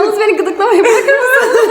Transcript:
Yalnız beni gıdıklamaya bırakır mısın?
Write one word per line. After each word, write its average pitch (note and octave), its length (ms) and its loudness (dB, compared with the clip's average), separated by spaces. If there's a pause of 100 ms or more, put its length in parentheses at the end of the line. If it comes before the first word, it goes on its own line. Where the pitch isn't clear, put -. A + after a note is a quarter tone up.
Yalnız G#4 200 -2
beni G#4 160 0
gıdıklamaya F#4+ 480 0
bırakır A#4+ 340 2
mısın? B4 520 0